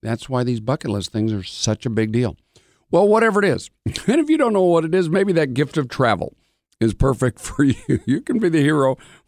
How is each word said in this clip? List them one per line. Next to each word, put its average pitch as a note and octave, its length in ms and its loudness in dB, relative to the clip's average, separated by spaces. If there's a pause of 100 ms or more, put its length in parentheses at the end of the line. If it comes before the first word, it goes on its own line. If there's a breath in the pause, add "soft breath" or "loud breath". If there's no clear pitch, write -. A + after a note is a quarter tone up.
That's A2+ 260 -6
why B2+ 160 -2
these A#2+ 160 -4
bucket B2 300 -4
list G2+ 220 -4
things A2 200 -2
are G2+ 100 -4
such - 440 -6
a A#2+ 40 -4
big A2 220 -2
deal. A2+ 240 -2 (540 soft breath)
Well, G3 180 4
whatever A3 340 4
it G3+ 60 2
is, - 300 -2
<laughs> - 80 -14
and - 340 0
if D4+ 80 0
you D#4 80 2
don't B3 160 2
know G3 120 2
what E3+ 200 4
it D#3+ 100 -4
is, F3+ 140 2
maybe G3 240 0
that D3+ 220 0
gift C#3 240 -2
of C3+ 100 -2
travel G#2 460 0 (460)
is A2+ 120 2
perfect B2+ 460 0
<laughs> - 20 -20
for - 240 -2
you. - 400 0
You D3 160 -2
can C4 180 -2
be G#3 100 0
the D#3+ 140 2
hero. C#3 360 2 (300 loud breath)